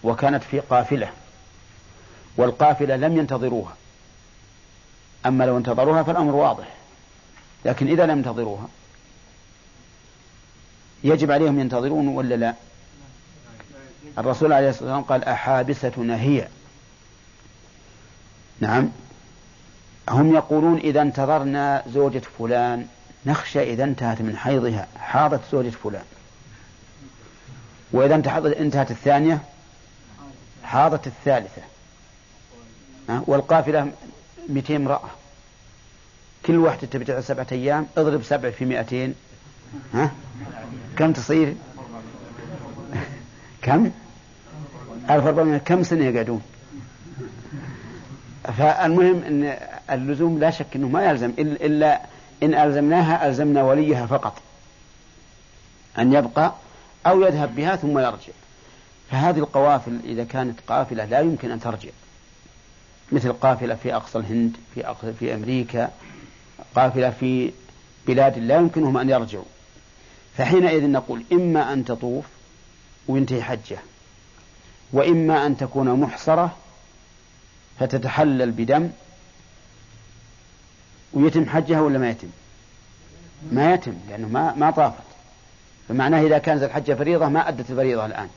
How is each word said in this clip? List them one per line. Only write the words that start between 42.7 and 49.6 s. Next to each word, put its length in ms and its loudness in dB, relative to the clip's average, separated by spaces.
كم؟ 280 4
ألف 140 4
وأربعمائة. 340 2
كم 240 0
سنة 220 0
يقعدون؟ 380 -2
فالمهم 640 4
أن 360 -2